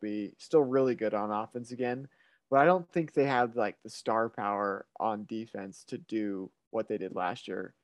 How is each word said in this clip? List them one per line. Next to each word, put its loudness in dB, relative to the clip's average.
be -4
still 4
really 4
good 0
on -2
offense -6
again, -4
but 6
I 8
don't 4
think -2
they 4
have, 2
like, 0
the -14
star 0
power -2
on -2
defense -10
to -10
do -4
what -2
they -2
did -6
last -4
year -8